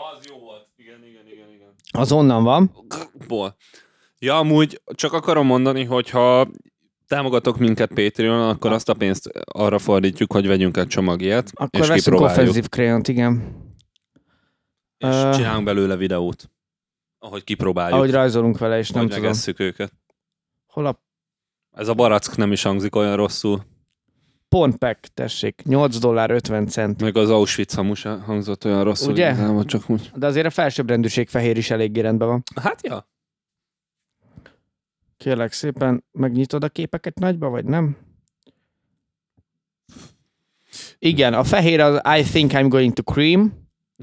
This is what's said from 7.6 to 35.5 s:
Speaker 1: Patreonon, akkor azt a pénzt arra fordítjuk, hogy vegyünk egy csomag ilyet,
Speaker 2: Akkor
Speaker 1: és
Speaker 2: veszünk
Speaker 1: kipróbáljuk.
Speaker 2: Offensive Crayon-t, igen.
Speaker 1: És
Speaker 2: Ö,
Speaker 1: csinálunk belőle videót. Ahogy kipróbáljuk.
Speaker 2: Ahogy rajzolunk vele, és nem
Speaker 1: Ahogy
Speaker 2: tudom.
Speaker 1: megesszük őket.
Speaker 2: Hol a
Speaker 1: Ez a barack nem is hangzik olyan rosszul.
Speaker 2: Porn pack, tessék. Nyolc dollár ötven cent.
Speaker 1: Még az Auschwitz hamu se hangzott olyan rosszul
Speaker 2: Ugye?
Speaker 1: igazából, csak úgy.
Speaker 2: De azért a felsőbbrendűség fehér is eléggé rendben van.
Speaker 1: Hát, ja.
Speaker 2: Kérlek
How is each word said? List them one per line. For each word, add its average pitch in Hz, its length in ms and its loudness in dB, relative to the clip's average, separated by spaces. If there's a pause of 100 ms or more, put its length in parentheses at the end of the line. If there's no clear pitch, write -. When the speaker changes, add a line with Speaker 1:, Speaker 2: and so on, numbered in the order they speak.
Speaker 1:
Patreonon, 113 560 0
akkor 110 220 0
azt 110 180 -2
a 110 40 4
pénzt 98 360 -4 (160)
arra 104 340 0
fordítjuk, 98 540 0
hogy 98 140 2
vegyünk 92 300 2
egy 90 100 0
csomag 90 340 -2
ilyet, 107 320 -2
Speaker 2:
Akkor - 260 -4
Speaker 1:
és 156 80 4
Speaker 2:
veszünk 175 160 2
Speaker 1:
kipróbáljuk. - 360 4
Speaker 2:
Offensive 117 280 2
Crayon-t, 117 400 0
igen. 120 520 -2 (1400)
Speaker 1:
És 131 100 -6
Speaker 2:
Ö, 135 280 2
Speaker 1:
csinálunk 110 300 -2
belőle 98 300 0
videót. 90 540 -4 (680)
Ahogy 101 240 -14
kipróbáljuk. 92 540 -2
Speaker 2:
Ahogy 135 140 4
rajzolunk 117 460 0
vele, 113 200 -2
és 110 120 -6
nem - 80 -6
Speaker 1:
Ahogy 117 120 0
Speaker 2:
tudom. 101 160 -6
Speaker 1:
megesszük 110 340 -4
őket. 98 320 -6 (760)
Speaker 2:
Hol 151 180 -6
a 131 140 -4 (720)
Speaker 1:
Ez 107 160 -10
a 117 60 2
barack 110 440 2
nem 101 140 2
is 98 120 -2
hangzik 98 320 -2
olyan 104 200 0
rosszul. 101 480 -2 (840)
Speaker 2:
Porn 151 280 2
pack, 117 220 -4 (140)
tessék. 110 520 -8
Nyolc 135 320 2
dollár 113 340 2
ötven 107 360 -2
cent. 104 340 -4
Speaker 1:
Még 107 140 -2
az 107 140 4
Auschwitz 104 440 2
hamu 101 200 -2
se 107 160 -10
hangzott 104 560 -6
olyan 101 180 2
rosszul 107 280 0
Speaker 2:
Ugye? 170 200 2
Speaker 1:
igazából, 104 340 0
csak - 240 -4
úgy. 110 260 -4
Speaker 2:
De 135 100 -4
azért 147 200 0
a 165 40 -2
felsőbbrendűség 120 800 -2
fehér 117 280 0
is 113 120 -2
eléggé 110 320 -2
rendben 110 260 0
van. 123 160 -2 (180)
Speaker 1:
Hát, 415 220 -4
ja. 113 260 -10 (2000)
Speaker 2:
Kérlek 117 340 -4